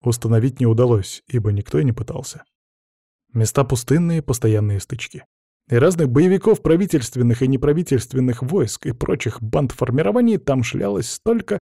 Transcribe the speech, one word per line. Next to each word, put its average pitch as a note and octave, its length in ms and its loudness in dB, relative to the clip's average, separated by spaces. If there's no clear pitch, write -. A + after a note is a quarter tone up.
Установить A#2 580 0
не B2 60 2
удалось, A2+ 600 2
ибо A2 240 -2
никто G#2 300 -2
и D#3 40 0
не B2 80 2
пытался. - 520 -10
Места A#2 320 0
пустынные, D#3+ 580 0
постоянные G#2 580 0
стычки. - 440 -14
И A#2 60 2
разных E3 320 4
боевиков F#3 540 4
правительственных C#3+ 800 0
и C3 60 2
неправительственных C3 920 0
войск C3 440 -4
и B2 60 -4
прочих - 480 -4
бандформирований D#3+ 960 0
там C3 280 0
шлялось G2+ 440 -4
столько G#3+ 500 -2